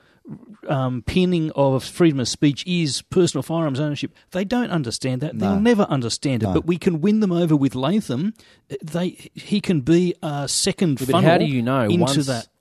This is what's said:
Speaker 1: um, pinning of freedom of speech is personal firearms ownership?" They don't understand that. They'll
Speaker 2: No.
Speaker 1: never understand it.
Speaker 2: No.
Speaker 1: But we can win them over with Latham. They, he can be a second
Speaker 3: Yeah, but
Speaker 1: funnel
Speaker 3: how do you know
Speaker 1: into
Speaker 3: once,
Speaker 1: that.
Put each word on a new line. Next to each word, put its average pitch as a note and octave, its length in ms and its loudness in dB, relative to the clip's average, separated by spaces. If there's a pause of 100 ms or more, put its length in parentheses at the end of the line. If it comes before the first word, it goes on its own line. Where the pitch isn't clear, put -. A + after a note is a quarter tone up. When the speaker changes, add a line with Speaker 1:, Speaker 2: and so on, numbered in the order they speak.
(680)
Speaker 1:
um, B2+ 360 -2
pinning F3+ 500 0
of C3+ 280 2
freedom D#3+ 360 2
of A#2+ 80 -2
speech - 400 0
is E3+ 340 -2
personal E3+ 400 0
firearms D#3 380 -2
ownership?" D3+ 340 -4 (180)
They F#3 140 -4
don't A#3+ 240 -2
understand C3 520 -4
that. A#2 180 -6
They'll G2 160 0
Speaker 2:
No. - 40 2
Speaker 1:
never A3+ 300 4
understand B2 540 -2
it. G#2 40 2
Speaker 2:
No. F#2+ 60 0
Speaker 1:
But - 140 0
we F3 100 0
can E3 240 0
win G#3 180 2
them G3+ 120 2
over E3+ 240 2
with C3+ 180 2
Latham. D3 600 -2 (480)
They, E3+ 520 -6
he - 260 -4
can E3 220 0
be E3+ 400 2
a C#3+ 260 -6
second E3+ 540 -2
Speaker 3:
Yeah, B2+ 60 -6
but C3+ 60 2
Speaker 1:
funnel D#3 180 4
Speaker 3:
how F3 80 6
do E3+ 60 2
you C3 180 0
know B2+ 220 0
Speaker 1:
into G#2 120 2
Speaker 3:
once, C#3 300 2
Speaker 1:
that. A#2+ 200 -4 (140)